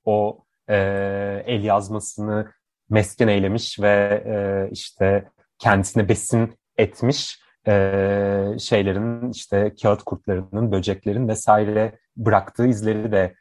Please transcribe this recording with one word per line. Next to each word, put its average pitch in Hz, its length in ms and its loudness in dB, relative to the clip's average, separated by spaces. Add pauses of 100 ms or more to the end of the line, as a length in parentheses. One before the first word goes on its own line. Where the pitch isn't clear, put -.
o, 107 400 -2 (240)
eee, 98 800 -2
el 117 160 -2
yazmasını 104 880 -2 (380)
mesken 107 380 2
eylemiş 101 540 0
ve, 101 460 2
eee, 98 440 -2
işte - 580 -2 (300)
kendisine 98 500 2
besin 113 460 0 (220)
etmiş, - 600 -2 (280)
eee, 101 960 2
şeylerin, 113 680 -2
işte 104 520 -2
kağıt 104 200 2
kurtlarının, 95 680 -4
böceklerin 101 560 -2
vesaire 107 720 0 (180)
bıraktığı 110 500 0
izleri 107 440 0
de 95 300 0